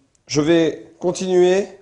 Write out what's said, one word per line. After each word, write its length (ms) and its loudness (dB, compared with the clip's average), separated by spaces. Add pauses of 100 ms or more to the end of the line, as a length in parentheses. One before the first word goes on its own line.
(280)
je 120 -2
vais 600 0
continuer 640 0 (160)